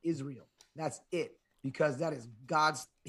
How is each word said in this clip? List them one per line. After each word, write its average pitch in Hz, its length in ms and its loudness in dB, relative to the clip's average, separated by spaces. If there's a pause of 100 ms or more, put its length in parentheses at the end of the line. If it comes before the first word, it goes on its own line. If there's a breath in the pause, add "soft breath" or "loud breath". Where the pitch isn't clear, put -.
Israel. 139 440 -4 (280)
That's 156 240 -4 (120)
it, - 260 -2 (260)
because 139 340 2
that 156 160 0
is 120 140 -10 (180)
God's 156 420 2 (220)